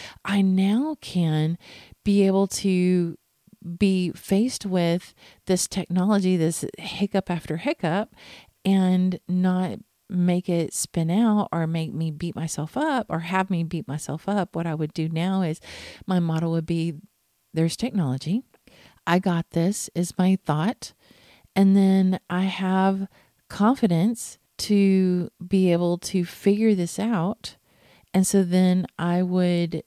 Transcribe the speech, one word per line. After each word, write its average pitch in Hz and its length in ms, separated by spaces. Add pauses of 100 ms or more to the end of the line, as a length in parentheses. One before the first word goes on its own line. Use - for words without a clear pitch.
(240)
I 196 160
now 196 640
can 160 560 (440)
be 202 240
able 196 200
to 180 720 (600)
be 185 340
faced 214 540
with 180 480 (320)
this 185 220
technology, 185 680
this 165 280 (140)
hiccup - 520
after 165 280
hiccup, 202 540 (520)
and 185 640
not 180 500 (300)
make 180 400
it 170 260
spin - 360
out 208 420
or 165 140
make 160 260
me 160 180
beat 156 240
myself 156 420
up 277 320
or 165 120
have 190 300
me 170 120
beat 165 240
myself 151 420
up. 196 280
What 170 100
I 160 80
would 156 180
do 160 160
now 180 340
is 160 180 (460)
my 185 120
model 165 320
would 165 160
be, 165 280 (600)
"There's 165 220
technology. 185 680 (640)
I 175 140
got 170 300
this," 170 440
is 175 240
my 185 260
thought. 156 480 (600)
And 196 220
then 190 420 (100)
I 180 140
have 190 640 (420)
confidence 214 880 (200)
to 190 720 (160)
be 185 240
able 175 280
to 175 260
figure 208 500
this 175 240
out. 196 580 (560)
And 190 140
so 196 160
then 185 440 (120)
I 175 240
would 175 640